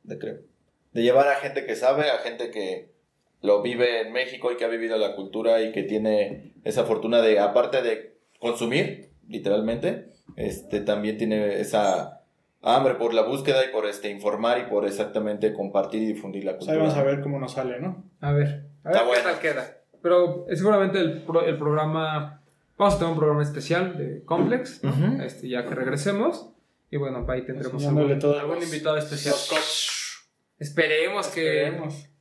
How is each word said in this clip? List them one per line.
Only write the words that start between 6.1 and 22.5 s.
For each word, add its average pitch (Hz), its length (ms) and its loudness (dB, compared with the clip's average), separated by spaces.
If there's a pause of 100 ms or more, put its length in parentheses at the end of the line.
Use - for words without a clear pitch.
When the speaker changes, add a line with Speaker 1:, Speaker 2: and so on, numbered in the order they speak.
Speaker 1:
esa 113 180 0
fortuna 113 380 2
de, 110 180 6
aparte 120 420 2
de 113 340 -4 (240)
consumir, 120 720 -2 (160)
literalmente, 107 840 -2 (260)
este, 107 460 -4
también 107 360 -2
tiene 107 440 0
esa 98 600 0 (400)
hambre 131 340 4
por 117 180 0
la 113 100 4
búsqueda 131 420 2
y - 60 -10
por, 107 140 -2
este, 104 240 -6
informar 104 500 0
y 117 100 -6
por 101 180 0
exactamente 104 640 -2
compartir 98 480 -2
y 110 60 0
difundir 98 380 -8
la 92 120 -4
Speaker 2:
Pues - 120 -8
ahí 156 80 2
Speaker 1:
cultura. 156 180 2
Speaker 2:
vamos - 20 2
a 139 60 2 (120)
ver 143 60 -6
cómo 139 180 -4
nos 127 140 -8
sale, 127 260 -6
¿no? 180 240 -8 (180)
Speaker 3:
A 143 100 -2
ver, 143 140 4
a 143 40 0
ver - 140 -8 (220)
Speaker 1:
Está 185 140 4
Speaker 3:
qué - 60 4
Speaker 1:
bueno. 202 180 4
Speaker 3:
tal - 160 0
queda. 139 380 -4 (240)
Pero, 175 480 4
eh, 185 60 -2
seguramente 190 440 4
el 160 240 0
pro-, 165 220 2
el 156 140 0
programa, 156 800 -2 (360)